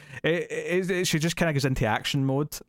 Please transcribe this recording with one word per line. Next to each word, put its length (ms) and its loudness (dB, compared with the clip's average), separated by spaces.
it, 280 0
it, 400 0
it, 160 0
she 100 2
just 180 0
kinda 180 2
goes 120 2
into 220 2
action 380 0
mode, 300 0